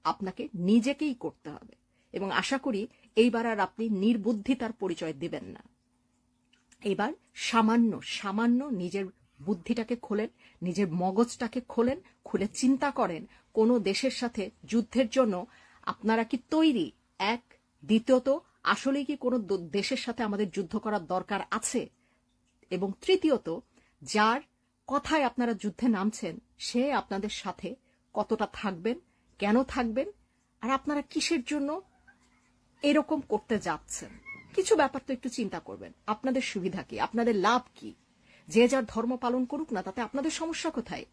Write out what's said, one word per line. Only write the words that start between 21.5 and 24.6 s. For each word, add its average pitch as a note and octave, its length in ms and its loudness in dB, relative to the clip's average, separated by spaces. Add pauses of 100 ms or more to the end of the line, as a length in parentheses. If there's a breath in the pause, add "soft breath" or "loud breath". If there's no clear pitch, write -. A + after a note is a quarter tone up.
আছে? A3+ 400 -2 (800)
এবং F#3+ 300 -2
তৃতীয়ত, D4 580 2 (440 soft breath)
যার G#3+ 380 2 (460)